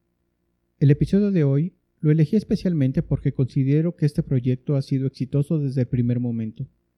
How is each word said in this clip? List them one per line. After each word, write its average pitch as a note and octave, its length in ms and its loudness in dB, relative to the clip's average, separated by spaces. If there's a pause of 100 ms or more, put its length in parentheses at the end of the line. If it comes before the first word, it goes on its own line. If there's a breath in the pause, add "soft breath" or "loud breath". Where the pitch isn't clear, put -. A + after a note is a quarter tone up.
(800)
El C#3+ 120 4
episodio G3 400 2
de E3 140 2
hoy C#3+ 280 0 (280)
lo D3+ 100 2
elegí D#3 240 2
especialmente E3+ 680 0
porque C#3+ 300 -4
considero C#3+ 600 0
que D#3 100 -2
este D3+ 160 -2
proyecto B2+ 540 -2
ha C3+ 60 0
sido C3+ 260 -2
exitoso C#3+ 520 -2
desde C3+ 220 -2
el A#2+ 60 0
primer A#2+ 320 0
momento. A#2 480 -6 (300)